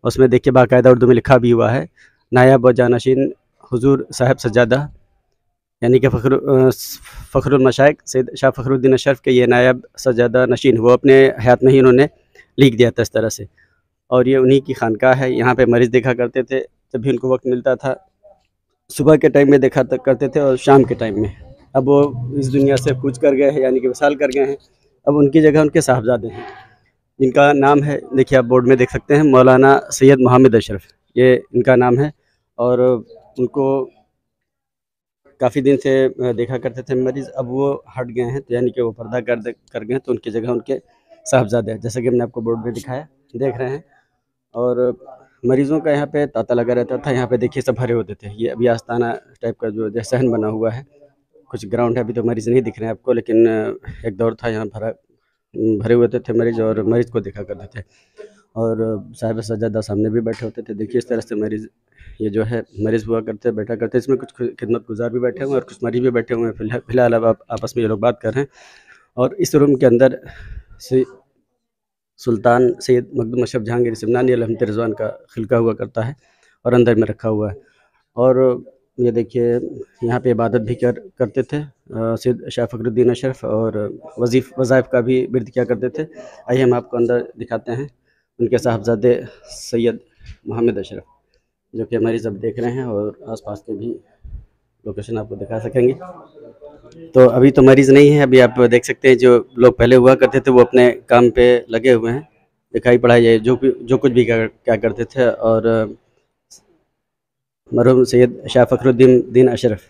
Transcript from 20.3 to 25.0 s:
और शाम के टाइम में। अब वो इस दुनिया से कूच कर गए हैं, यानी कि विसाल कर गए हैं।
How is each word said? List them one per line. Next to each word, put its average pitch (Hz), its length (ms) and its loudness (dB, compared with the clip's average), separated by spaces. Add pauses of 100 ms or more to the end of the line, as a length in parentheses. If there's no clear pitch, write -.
और 135 180 0
शाम 139 260 4
के 117 120 -2
टाइम 107 260 -6
में। - 280 -10 (260)
अब 135 80 0
वो 131 540 0
इस 131 100 -4
दुनिया 139 280 0
से 131 200 -2
कूच 127 220 -6
कर 143 180 2
गए 139 160 2
हैं, 147 100 -2
यानी 127 180 0
कि 123 80 -4
विसाल 143 280 -2
कर 139 120 -2
गए 135 180 0
हैं। 139 120 -6 (500)